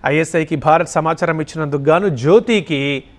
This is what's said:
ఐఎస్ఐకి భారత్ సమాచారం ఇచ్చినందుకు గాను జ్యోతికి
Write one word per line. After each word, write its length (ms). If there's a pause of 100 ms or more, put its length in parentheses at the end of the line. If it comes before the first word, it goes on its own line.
ఐఎస్ఐకి 520 (100)
భారత్ 300
సమాచారం 480
ఇచ్చినందుకు 460
గాను 180 (140)
జ్యోతికి 580 (380)